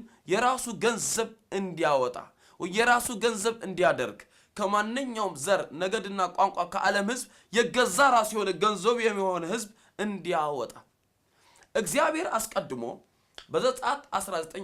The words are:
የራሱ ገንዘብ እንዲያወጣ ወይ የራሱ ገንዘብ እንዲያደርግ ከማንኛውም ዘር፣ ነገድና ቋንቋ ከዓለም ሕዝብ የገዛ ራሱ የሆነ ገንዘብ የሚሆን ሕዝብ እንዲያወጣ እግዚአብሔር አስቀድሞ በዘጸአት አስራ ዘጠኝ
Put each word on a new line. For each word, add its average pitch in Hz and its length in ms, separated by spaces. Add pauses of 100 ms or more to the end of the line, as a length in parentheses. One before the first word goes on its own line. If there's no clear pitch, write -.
(280)
የራሱ 247 380 (120)
ገንዘብ 220 520 (220)
እንዲያወጣ 156 680 (420)
ወይ 185 120
የራሱ 233 360 (100)
ገንዘብ 220 460
እንዲያደርግ 160 560 (380)
ከማንኛውም 214 800
ዘር፣ 165 240 (140)
ነገድና 196 460 (100)
ቋንቋ 190 260 (120)
ከዓለም 202 380
ሕዝብ 254 180 (280)
የገዛ 220 440 (140)
ራሱ 226 200
የሆነ 202 260
ገንዘብ 208 420
የሚሆን 190 460
ሕዝብ 214 240 (300)
እንዲያወጣ 160 760 (1000)
እግዚአብሔር 311 560
አስቀድሞ 147 540 (640)
በዘጸአት 254 600
አስራ 196 260
ዘጠኝ 165 260